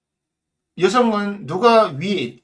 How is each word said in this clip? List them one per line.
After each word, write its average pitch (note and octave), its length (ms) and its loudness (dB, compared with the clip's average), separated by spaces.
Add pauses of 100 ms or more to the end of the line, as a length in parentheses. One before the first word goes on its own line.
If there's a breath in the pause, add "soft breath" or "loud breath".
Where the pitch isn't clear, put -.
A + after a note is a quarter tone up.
(760)
여성은 G3+ 680 0
누가 A3 400 4
위에 D3 560 -6